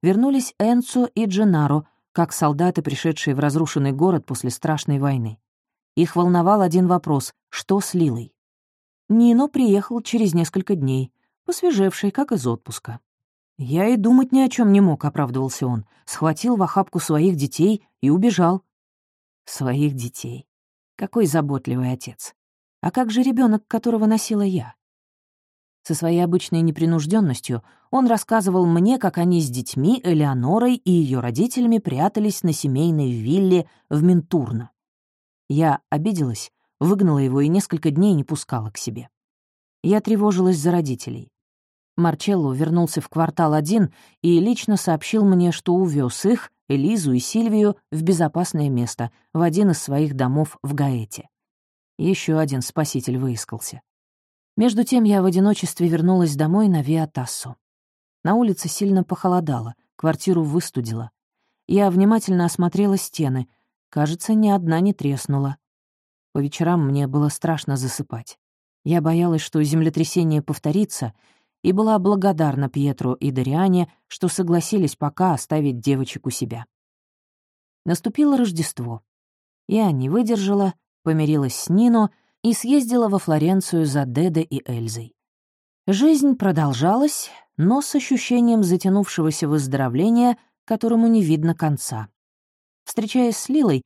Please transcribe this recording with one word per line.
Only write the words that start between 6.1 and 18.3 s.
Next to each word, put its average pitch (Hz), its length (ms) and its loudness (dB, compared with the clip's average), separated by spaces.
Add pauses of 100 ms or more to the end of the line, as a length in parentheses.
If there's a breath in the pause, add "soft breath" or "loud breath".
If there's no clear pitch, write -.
волновал 180 460 2
один 180 260 2
вопрос: 165 480 -2 (140)
что - 320 -2
с - 140 -8
Лилой? 127 400 -2 (760)
Нино 233 400 4
приехал 226 540 0
через 220 320 0
несколько 185 400 -2
дней, 131 380 -4 (340)
посвежевший, 202 640 0
как 285 220 -4
из 143 140 -2
отпуска. 117 540 -8 (560)
"Я 156 320 -2
и 247 80 2
думать 247 340 4
ни 262 100 4
о 262 100 4
чём 220 220 4
не 202 100 6
мог", — 165 240 2
оправдывался 135 600 -4
он. 117 200 -4 (180)
"Схватил 160 520 -2
в 190 60 2
охапку 185 380 -2
своих 165 360 2
детей 160 520 0 (140)
и 135 80 2
убежал". 185 520 2 (840)